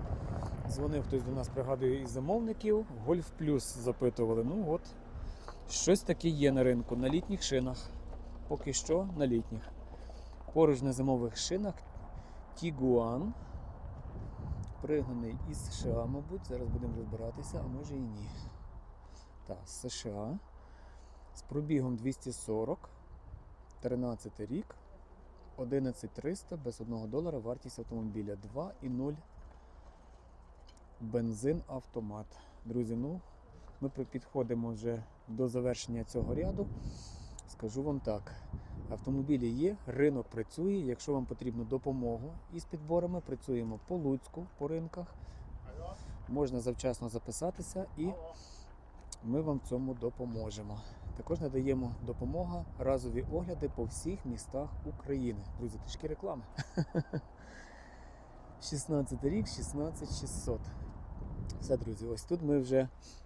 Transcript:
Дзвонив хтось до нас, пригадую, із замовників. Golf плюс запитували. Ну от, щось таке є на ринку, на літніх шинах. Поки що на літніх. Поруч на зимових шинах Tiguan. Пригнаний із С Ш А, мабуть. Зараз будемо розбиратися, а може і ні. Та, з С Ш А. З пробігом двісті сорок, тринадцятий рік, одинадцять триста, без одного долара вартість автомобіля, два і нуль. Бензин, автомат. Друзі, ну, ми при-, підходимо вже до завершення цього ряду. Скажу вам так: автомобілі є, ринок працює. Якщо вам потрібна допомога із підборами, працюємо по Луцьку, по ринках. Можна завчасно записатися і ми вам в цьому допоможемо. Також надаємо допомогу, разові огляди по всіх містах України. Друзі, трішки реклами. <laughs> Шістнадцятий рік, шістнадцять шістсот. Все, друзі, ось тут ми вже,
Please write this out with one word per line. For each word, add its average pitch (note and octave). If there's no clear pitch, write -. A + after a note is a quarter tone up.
Дзвонив D3
хтось C3
до B2
нас, C3
пригадую, C3
із B2
замовників. G#3+
Golf E3
плюс D3+
запитували. A#2
Ну F#3
от, E3
щось -
таке E3
є C#3+
на C3
ринку, A#2+
на B2+
літніх F3+
шинах. B2+
Поки C#3+
що F3
на D3
літніх. A#2
Поруч D3+
на C3+
зимових B2+
шинах F#3+
Tiguan. C3
Пригнаний A#2+
із -
С -
Ш A#2
А, A#2
мабуть. C#3+
Зараз B2
будемо A#2
розбиратися, A2+
а C3
може C#3+
і C3
ні. G#2+
Та, F#2+
з -
С -
Ш -
А. G#2+
З -
пробігом C#3
двісті B2+
сорок, A2+
тринадцятий A#2+
рік, C3
одинадцять C3
триста, F3
без B2+
одного A2+
долара D3
вартість B2
автомобіля, A2
два A#2+
і C3+
нуль. C3
Бензин, A#2
автомат. G#2+
Друзі, A2+
ну, D3
ми C#3
при-, C3+
підходимо A#2+
вже A#2
до A#2+
завершення A#2+
цього A2+
ряду. F#3+
Скажу A#2
вам C#3+
так: G#2
автомобілі C3+
є, D#3
ринок C3+
працює. D#3+
Якщо D3
вам C3
потрібна A#2+
допомога B2+
із E3+
підборами, F3
працюємо A#2+
по F3+
Луцьку, D3
по C#3+
ринках. E3
Можна C3
завчасно A#2+
записатися E3
і E3
ми B2
вам D3+
в -
цьому C3
допоможемо. A2
Також E3
надаємо C3
допомогу, E3+
разові B2+
огляди E3
по B2
всіх D#3+
містах C3
України. B2
Друзі, A2
трішки -
реклами. D3+
<laughs> E3
Шістнадцятий C#3
рік, G3+
шістнадцять D3
шістсот. B2
Все, C3+
друзі, A2+
ось A#2
тут F3
ми D3
вже, C3